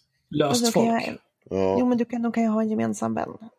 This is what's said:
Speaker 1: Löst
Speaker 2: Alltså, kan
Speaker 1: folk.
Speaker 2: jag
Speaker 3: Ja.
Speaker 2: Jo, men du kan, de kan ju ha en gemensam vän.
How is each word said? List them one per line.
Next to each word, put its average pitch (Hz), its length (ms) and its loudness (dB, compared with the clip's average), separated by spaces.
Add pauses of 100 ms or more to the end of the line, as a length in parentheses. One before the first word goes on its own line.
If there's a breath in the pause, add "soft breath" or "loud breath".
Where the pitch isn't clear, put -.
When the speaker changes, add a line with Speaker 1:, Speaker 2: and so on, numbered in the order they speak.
(300)
Speaker 1:
Löst - 200 0 (140)
Speaker 2:
Alltså, 233 160 2
kan 226 120 4
Speaker 1:
folk. 226 160 -2
Speaker 2:
jag - 100 -8 (320)
Speaker 3:
Ja. 95 300 2
Speaker 2:
Jo, 247 60 4
men 247 120 2
du 233 80 0
kan, 240 160 -6
de 233 100 -2
kan 226 120 0
ju 226 60 2
ha 214 120 0
en 220 80 -2
gemensam 220 440 -2
vän. - 240 -6 (220)